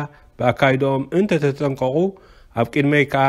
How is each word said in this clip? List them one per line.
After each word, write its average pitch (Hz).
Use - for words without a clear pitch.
ብኣካይዶኦም 135
እንተተጠንቀቑ፣ 143
ኣብ 113
ቅድመይ 143
ከዓ 139